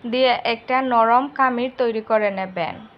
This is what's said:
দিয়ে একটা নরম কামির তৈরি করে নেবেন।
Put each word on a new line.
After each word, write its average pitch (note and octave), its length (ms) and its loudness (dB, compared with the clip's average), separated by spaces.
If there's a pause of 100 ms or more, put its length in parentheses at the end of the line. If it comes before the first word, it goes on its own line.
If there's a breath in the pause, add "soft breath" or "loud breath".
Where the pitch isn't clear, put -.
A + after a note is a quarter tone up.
(100)
দিয়ে B3+ 200 2 (220)
একটা A#3 240 -4 (160)
নরম A#3 320 4 (100)
কামির B3+ 360 0 (100)
তৈরি A3+ 300 0
করে G#3+ 180 2 (100)
নেবেন। F#3 380 -6 (220)